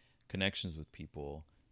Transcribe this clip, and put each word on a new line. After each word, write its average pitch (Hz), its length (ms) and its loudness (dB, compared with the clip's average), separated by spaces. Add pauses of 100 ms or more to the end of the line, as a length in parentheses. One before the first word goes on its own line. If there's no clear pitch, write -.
(260)
connections 95 500 2
with 78 140 -6
people, 73 540 -6 (280)